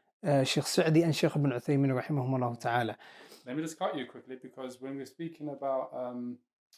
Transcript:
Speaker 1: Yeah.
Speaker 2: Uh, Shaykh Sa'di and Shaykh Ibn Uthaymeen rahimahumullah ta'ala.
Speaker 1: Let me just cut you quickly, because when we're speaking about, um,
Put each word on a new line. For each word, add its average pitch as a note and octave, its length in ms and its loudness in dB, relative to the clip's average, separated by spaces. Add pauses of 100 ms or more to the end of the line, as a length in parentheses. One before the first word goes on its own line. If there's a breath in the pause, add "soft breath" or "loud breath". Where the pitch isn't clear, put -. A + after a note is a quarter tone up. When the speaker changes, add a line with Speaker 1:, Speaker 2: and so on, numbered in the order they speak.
(240 soft breath)
Speaker 1:
Yeah. C#3+ 160 4
Speaker 2:
Uh, C3+ 40 4
Shaykh D3 220 0
Sa'di E3 360 6
and D#3+ 120 2
Shaykh - 220 2
Ibn C#3+ 160 4
Uthaymeen C#3 400 2 (100)
rahimahumullah B2+ 580 0
ta'ala. A#2 360 0 (480 loud breath)
Speaker 1:
Let - 120 -10
me D#3 60 -2
just D#3+ 160 -8
cut D3+ 180 -2
you B2+ 100 -6
quickly, B2+ 340 -16
because B2+ 400 -12
when C3+ 160 -8
we're C3+ 100 -8
speaking D#3+ 420 -10
about, C3+ 460 -4
um, B2 440 -8 (400)